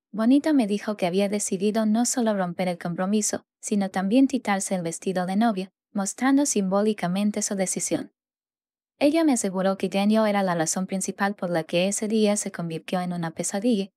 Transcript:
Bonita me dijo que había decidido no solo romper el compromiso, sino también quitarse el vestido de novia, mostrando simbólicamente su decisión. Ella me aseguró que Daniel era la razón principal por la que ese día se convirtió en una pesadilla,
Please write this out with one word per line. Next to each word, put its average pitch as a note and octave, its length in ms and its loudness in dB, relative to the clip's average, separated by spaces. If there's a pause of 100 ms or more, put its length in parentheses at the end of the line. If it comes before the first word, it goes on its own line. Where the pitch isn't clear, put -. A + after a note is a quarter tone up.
(140)
Bonita C4 400 4
me B3 140 4
dijo G3+ 280 -2
que G3 100 -2
había F#3+ 220 2
decidido G#3 580 -2
no A3 200 2
solo A3+ 280 0
romper F3+ 360 -2
el F3 80 -4
compromiso, F#3 640 -2 (160)
sino G3 300 -2
también G3+ 380 4
quitarse G3+ 480 -2
el F3+ 80 -2
vestido F3+ 420 -4
de F#3+ 100 -4
novia, G3+ 360 0 (220)
mostrando C4 520 0
simbólicamente G#3 960 0
su G#3 140 -4
decisión. - 560 -4 (840)
Ella D4+ 260 4
me D4 100 4
aseguró F#3+ 440 0
que F#3+ 120 -2
Daniel G#3+ 380 2
era G3+ 160 2
la F3+ 120 2
razón F3 320 -2
principal G3 480 -2
por F3+ 140 -4
la E3 140 0
que F3 240 0
ese G3+ 200 -4
día G#3 300 2
se G3 140 -6
convirtió E3+ 500 -6
en F3+ 120 -4
una E3 180 -4
pesadilla, G3+ 640 -2